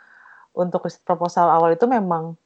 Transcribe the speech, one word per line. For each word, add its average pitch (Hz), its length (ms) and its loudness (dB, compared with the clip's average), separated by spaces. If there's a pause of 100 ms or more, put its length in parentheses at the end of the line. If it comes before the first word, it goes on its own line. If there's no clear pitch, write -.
(560)
untuk 180 320 -4
riset - 160 -14
proposal 175 480 0
awal 165 240 4
itu 170 160 0
memang 170 540 -4